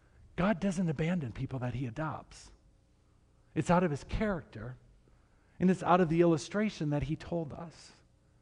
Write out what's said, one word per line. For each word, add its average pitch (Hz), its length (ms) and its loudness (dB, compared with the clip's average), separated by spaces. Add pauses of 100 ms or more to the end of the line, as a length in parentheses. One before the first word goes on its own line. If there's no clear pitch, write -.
(360)
God 185 240 2
doesn't 190 280 0
abandon 156 440 -2
people 131 260 -6
that 120 160 -4
he 131 120 -4
adopts. - 640 -10 (1040)
It's 160 160 0
out 175 100 4
of 180 80 0
his 139 140 -6
character, 131 720 -6 (840)
and 180 100 4
it's 180 140 2
out 175 180 6
of 180 80 4
the 165 120 4
illustration 170 720 2
that 147 120 0
he 147 140 -4
told 165 360 -6
us. - 440 -16 (460)